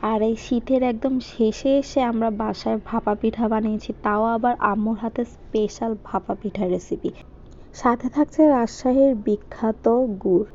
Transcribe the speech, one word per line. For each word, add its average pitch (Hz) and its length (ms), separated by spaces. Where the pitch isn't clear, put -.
আর 214 200
এই 226 140
শীতের 247 460
একদম 254 380
শেষে 240 580
এসে 277 240
আমরা 226 280
বাসায় 220 540
ভাপা 226 300
পিঠা 220 340
বানিয়েছি, 220 440
তাও 214 220
আবার 233 340
আম্মুর 214 400
হাতে 226 260
স্পেশাল 220 800
ভাপা 196 300
পিঠা 196 340
রেসিপি। - 420
সাথে 240 340
থাকছে 302 400
রাজশাহীর 262 680
বিখ্যাত 214 760
গুড়। 196 200